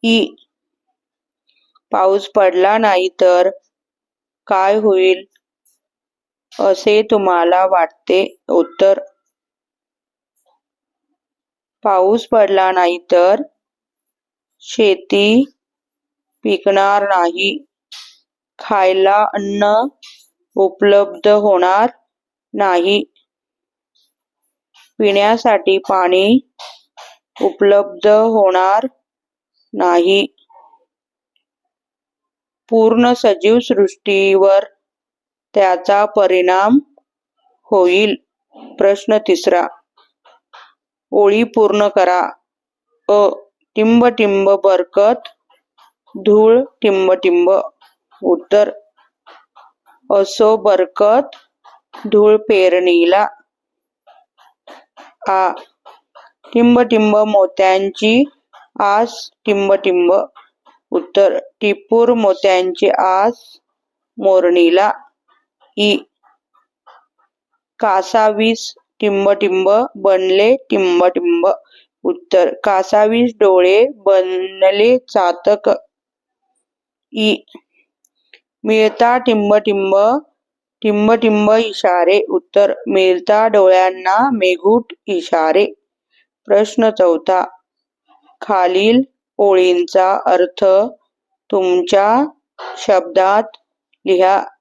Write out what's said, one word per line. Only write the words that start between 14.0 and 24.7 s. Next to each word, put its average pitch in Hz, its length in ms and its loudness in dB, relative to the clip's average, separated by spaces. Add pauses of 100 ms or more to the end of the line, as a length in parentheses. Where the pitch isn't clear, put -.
शेती 208 840 0 (1000)
पिकणार 202 600 -2
नाही, 196 640 -4 (960)
खायला 190 580 0
अन्न 208 720 -2 (680)
उपलब्ध 202 720 0
होणार 208 640 2 (640)
नाही, 196 500 -2 (1900)